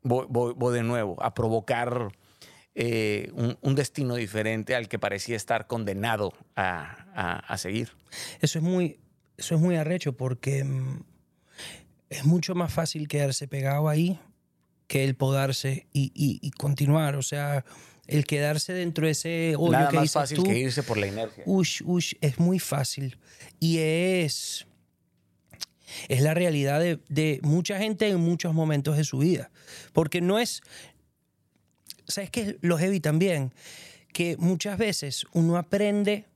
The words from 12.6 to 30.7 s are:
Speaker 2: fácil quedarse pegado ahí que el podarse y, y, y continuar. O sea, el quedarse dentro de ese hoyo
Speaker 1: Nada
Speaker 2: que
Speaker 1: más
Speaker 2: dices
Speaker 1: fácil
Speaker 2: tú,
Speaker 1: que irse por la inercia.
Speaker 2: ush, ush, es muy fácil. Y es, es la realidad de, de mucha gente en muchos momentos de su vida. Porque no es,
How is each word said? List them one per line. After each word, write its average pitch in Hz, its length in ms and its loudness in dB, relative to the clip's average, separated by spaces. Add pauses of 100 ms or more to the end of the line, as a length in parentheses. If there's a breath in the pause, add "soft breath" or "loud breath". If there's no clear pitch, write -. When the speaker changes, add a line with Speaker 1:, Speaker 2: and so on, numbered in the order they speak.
Speaker 2:
fácil 156 360 -2
quedarse 143 400 -2
pegado 139 400 0
ahí 165 300 2 (680)
que 135 180 0
el 135 120 0
podarse 135 760 0
y, 135 220 0
y, 139 320 0
y 139 40 -4
continuar. 143 680 2
O 131 60 -4
sea, 143 420 -4 (420 loud breath)
el 147 200 2
quedarse 151 480 0
dentro 170 320 -2
de 156 60 2
ese 165 440 -2
hoyo 165 160 4
Speaker 1:
Nada 143 180 6
Speaker 2:
que 160 60 2
Speaker 1:
más 147 80 6
Speaker 2:
dices 156 100 0
Speaker 1:
fácil 143 240 0
Speaker 2:
tú, 180 60 4
Speaker 1:
que 196 140 4
irse 127 240 0
por 113 160 0
la 101 80 2
inercia. 110 400 -6
Speaker 2:
ush, 190 380 2
ush, 175 360 0
es 139 180 0
muy 175 200 4
fácil. 135 600 -4 (420 loud breath)
Y 165 180 2
es, 165 880 0 (1400 loud breath)
es 131 120 2
la 156 140 4
realidad 151 460 2
de, 170 280 0
de 151 340 2
mucha 175 360 2
gente 214 300 0
en 185 120 2
muchos 170 320 2
momentos 151 460 2
de 156 60 2
su 131 140 -4
vida. 160 320 2 (440 loud breath)
Porque 165 260 2
no 185 180 2
es, - 220 -2 (1500 loud breath)